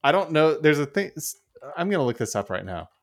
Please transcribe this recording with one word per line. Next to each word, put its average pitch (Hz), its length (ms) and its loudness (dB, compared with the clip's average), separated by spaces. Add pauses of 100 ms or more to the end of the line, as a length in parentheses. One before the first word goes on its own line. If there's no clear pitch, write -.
I 139 80 4
don't 175 220 2
know. 156 260 4
There's 151 200 4
a 147 80 -2
thing. 196 300 -4
s-, - 200 -10 (400)
I'm 175 140 -2
gonna 165 140 2
look 120 140 0
this 113 160 -4
up 101 160 -4
right 92 140 -6
now. 87 240 -10 (140)